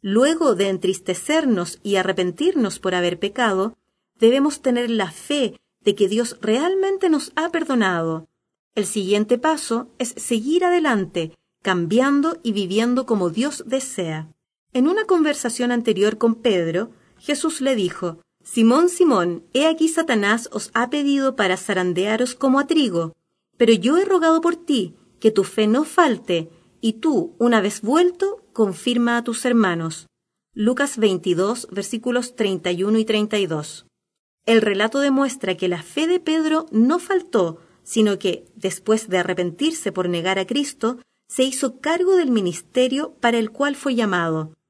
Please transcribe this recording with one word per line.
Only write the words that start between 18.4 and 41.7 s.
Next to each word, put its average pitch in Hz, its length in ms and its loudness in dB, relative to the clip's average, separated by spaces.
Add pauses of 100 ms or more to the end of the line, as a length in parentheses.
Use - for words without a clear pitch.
"Simón, 247 460 4
Simón, 202 640 2
he 277 140 2
aquí 320 220 2
Satanás 233 640 0
os - 200 -8
ha 240 160 -2
pedido 277 480 0
para 185 220 0
zarandearos 196 760 -2
como 269 240 2
a 277 80 0
trigo, 190 480 0 (440)
pero 233 160 6
yo 240 240 2
he 392 80 2
rogado 330 340 4
por 339 160 0
ti, 240 380 -2 (240)
que 220 120 4
tu 196 140 0
fe 214 220 -2
no 240 180 2
falte, 214 640 0 (320)
y 220 140 0
tú, 233 440 0
una 233 220 4
vez 208 220 -4
vuelto, 359 600 2 (100)
confirma 233 680 0
a 233 60 -4
tus 233 200 -6
hermanos". 180 640 0 (480)
Lucas 254 420 0
veintidós, 196 760 0
versículos 240 640 -6
treinta 185 360 -2
y 175 120 -2
uno 214 140 2
y 220 60 2
treinta 214 340 0
y 196 80 0
dos. 156 400 -8 (600)
El 226 160 4
relato 220 380 0
demuestra 262 560 0
que 180 120 -2
la 170 140 -2
fe - 240 -4
de 359 140 0
Pedro 320 500 0
no 247 280 4
faltó, 233 600 -2 (220)
sino 208 360 0
que, - 360 -4
después 220 540 -4
de 185 100 -2
arrepentirse 180 760 -4
por 180 160 -4
negar 180 300 -2
a 190 80 -4
Cristo, 247 520 -4 (300)
se - 160 0
hizo 262 360 -4